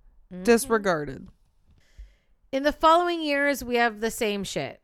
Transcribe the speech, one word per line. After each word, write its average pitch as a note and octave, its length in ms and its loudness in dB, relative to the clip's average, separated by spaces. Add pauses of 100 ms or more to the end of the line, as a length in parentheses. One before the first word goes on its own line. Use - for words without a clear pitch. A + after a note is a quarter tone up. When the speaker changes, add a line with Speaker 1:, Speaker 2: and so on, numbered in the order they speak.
(340)
Speaker 1:
Mm-hmm. F3+ 100 -14
Speaker 2:
Disregarded. G3+ 840 0 (1200)
Speaker 1:
In C4+ 120 -2
the D4 80 2
following E4 500 4
years, C#4+ 420 0
we A#3+ 120 -4
have A#3 260 2
the A3+ 80 -2
same G#3 340 -2
shit. - 400 -8